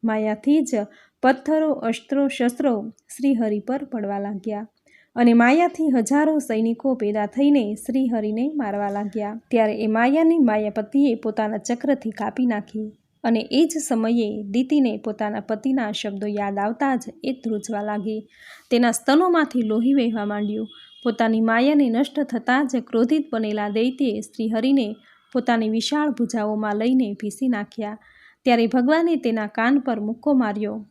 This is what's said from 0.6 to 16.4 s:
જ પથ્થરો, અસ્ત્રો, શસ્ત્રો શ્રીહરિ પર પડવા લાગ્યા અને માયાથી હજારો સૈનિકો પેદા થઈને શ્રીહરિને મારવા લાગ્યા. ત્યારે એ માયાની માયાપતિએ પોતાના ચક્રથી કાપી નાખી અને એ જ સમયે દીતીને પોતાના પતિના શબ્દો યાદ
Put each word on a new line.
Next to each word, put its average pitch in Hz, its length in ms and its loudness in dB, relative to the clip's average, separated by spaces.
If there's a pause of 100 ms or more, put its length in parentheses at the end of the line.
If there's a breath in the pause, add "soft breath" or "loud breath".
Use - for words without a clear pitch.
જ - 100 -2 (520 soft breath)
પથ્થરો, 294 500 2
અસ્ત્રો, 269 560 -2
શસ્ત્રો 240 640 -2 (240)
શ્રીહરિ 233 440 0
પર 277 240 -6
પડવા 202 340 -6
લાગ્યા 202 500 -8 (460 soft breath)
અને 240 180 6
માયાથી 311 560 4
હજારો 285 500 2
સૈનિકો 233 560 -2
પેદા 208 320 -2
થઈને 247 480 2
શ્રીહરિને 233 800 -2
મારવા 202 340 -2
લાગ્યા. 208 520 -6 (100)
ત્યારે 220 320 2
એ 220 40 -2
માયાની 277 520 4
માયાપતિએ 220 760 2
પોતાના 220 420 -4
ચક્રથી 240 540 -2
કાપી 220 360 -4
નાખી 214 460 -4 (320)
અને 226 260 0
એ 294 140 4
જ 320 140 -4 (100)
સમયે 220 540 0
દીતીને 247 540 0
પોતાના 208 440 -4
પતિના 220 520 -2
શબ્દો 202 340 -6
યાદ 202 320 -4